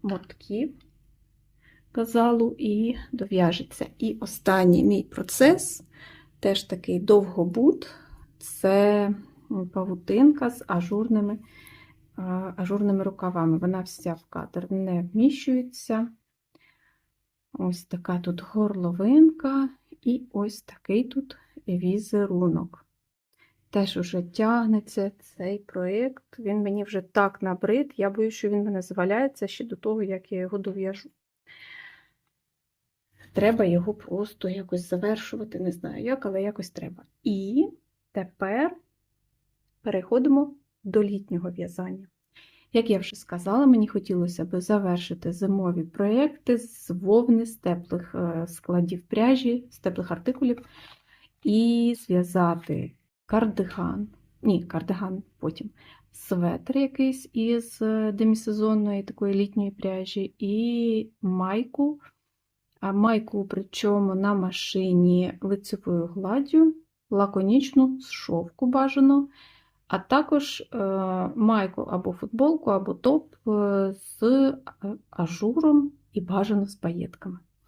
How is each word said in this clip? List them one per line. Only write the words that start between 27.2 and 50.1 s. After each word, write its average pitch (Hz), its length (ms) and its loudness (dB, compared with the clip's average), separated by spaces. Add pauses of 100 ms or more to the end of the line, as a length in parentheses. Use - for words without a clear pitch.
набрид, 208 560 -2
я 196 120 0
боюсь, 220 240 -2
що 208 160 -4
він 208 140 0
мене 202 180 -4
зваляється 202 680 -2
ще - 180 -10
до 233 100 -10
того, 214 280 -4
як 190 280 -8
я 190 80 -4
його 185 180 -6
дов'яжу. 196 520 -8 (2250)
Треба 214 320 2
його 175 280 2
просто 196 560 -8
якось 185 400 -6
завершувати, 214 680 -4
не 180 120 -2
знаю - 320 -10
як, 262 220 -4
але 196 180 -4
якось 202 260 -8
треба. 175 340 -14 (200)
І 208 440 0 (440)
тепер 202 640 -4 (1040)
переходимо 254 760 2 (280)
до 208 200 2
літнього 196 480 -6
в'язання. 185 560 -10 (640)
Як 226 160 2
я 196 100 2
вже - 160 -12
сказала, 190 500 -2
мені 226 220 6
хотілося 175 580 -2
б 180 160 -4
завершити 180 720 -2
зимові 180 500 0
проєкти 240 760 0
з - 320 -12
вовни, 226 560 4
з 226 100 -12
теплих, 175 600 -6
е, 170 320 -4
складів 175 600 -2
пряжі, 247 600 0
з - 100 -20
теплих 180 320 -6